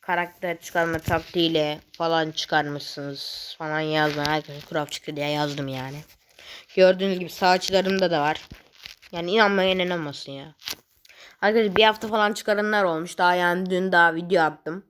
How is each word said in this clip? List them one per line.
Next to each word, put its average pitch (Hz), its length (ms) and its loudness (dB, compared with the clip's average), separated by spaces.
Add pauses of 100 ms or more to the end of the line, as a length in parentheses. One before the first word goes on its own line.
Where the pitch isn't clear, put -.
karakter 175 600 -4
çıkarma 165 380 -2
taktiğiyle 160 800 0 (120)
falan 165 380 0
çıkarmışsınız 143 1300 -6
falan 156 220 -4
yazmayın. 151 500 0
Arkadaşlar 147 380 -6
Crow 151 220 -4
çıktı - 260 -10
diye 147 120 -4
yazdım 147 400 -2
yani. 131 320 -8 (760)
Gördüğünüz 185 420 4
gibi 175 120 -8
sağ - 180 0
açılarımda 185 600 2
da 160 100 2
var. 151 280 -2 (640)
Yani 175 180 -6
inanmayan 196 480 4
inanmasın 170 540 -4
ya. 139 220 -16 (840)
Arkadaşlar 214 360 2
bir 214 80 8
hafta 220 240 4
falan 214 240 2
çıkarınlar 208 520 0
olmuş. 165 340 -2
Daha 180 160 4
yani 180 360 0
dün 185 220 0
daha 170 220 6
video 175 280 2
attım. 156 480 -4